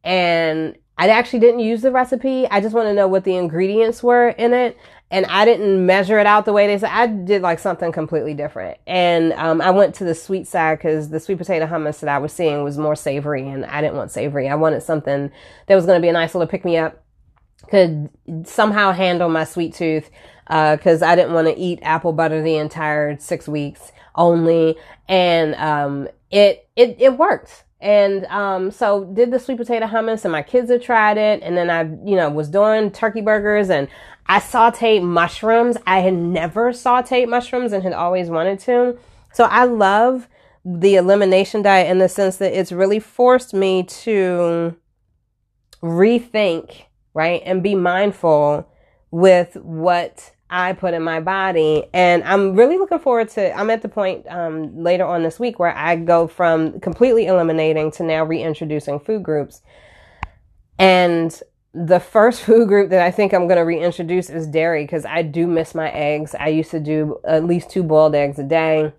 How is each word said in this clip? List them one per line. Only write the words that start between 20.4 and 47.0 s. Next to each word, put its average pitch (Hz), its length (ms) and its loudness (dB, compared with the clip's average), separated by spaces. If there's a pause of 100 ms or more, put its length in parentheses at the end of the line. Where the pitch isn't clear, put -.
uh, 156 300 2
'cause 165 260 2
I 170 140 4
didn't 165 180 2
wanna 160 220 2
eat 175 260 -6
apple 160 300 -2
butter 156 280 -2
the 160 140 -2
entire 151 640 -4
six - 300 -10
weeks 147 420 -8 (240)
only. 165 640 2 (320)
And, 170 480 2
um, 143 520 -4 (220)
it, 202 460 2
it, 240 240 2
it 254 180 4
worked. - 460 -2 (160)
And, 196 460 2
um, 190 440 -4
so 202 340 -2
did 226 280 0
the 254 80 0
sweet 262 160 -6
potato 233 300 -4
hummus, 220 380 -4
and 180 60 -2
my 156 120 -4
kids 247 280 -2
have 240 120 2
tried 214 360 2
it. 214 240 0
And 175 140 -4
then 175 120 0
I, 165 140 0 (220)
you 202 100 -2
know, 160 160 2
was 151 180 -6
doing 208 440 0
turkey 220 300 -4
burgers, 208 480 0
and 143 180 0 (380)
I 196 120 2
sauteed 226 640 2
mushrooms. 214 760 0 (120)
I 185 120 4
had 185 140 2
never 175 560 -2
sauteed 247 580 0
mushrooms 240 440 -4
and 190 100 -4
had 180 120 -4
always 175 360 -4
wanted 180 300 -2
to. 247 360 0 (360)
So 233 120 4
I 233 200 4
love 233 640 2 (360)
the 180 300 2
elimination 190 680 2
diet 185 280 4
in 185 80 2
the 185 100 4
sense 190 280 -2
that 190 200 -2
it's 190 140 -4
really 190 300 0
forced 247 540 0
me 190 280 0
to 175 960 -2 (1040)
rethink, 196 1000 0 (300)